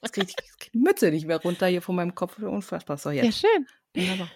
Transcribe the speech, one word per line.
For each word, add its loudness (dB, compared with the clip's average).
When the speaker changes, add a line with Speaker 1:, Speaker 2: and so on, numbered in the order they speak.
Speaker 1:
Jetzt -8
krieg 0
ich, -10
jetzt -20
krieg -16
ich -20
die 0
Mütze 4
nicht -2
mehr 0
runter 0
hier 2
von -4
meinem -2
Kopf. -6
Unfassbar. -6
So, -6
jetzt. 2
Speaker 2:
Ja, 2
schön. 4
Speaker 1:
Wunderbar. -2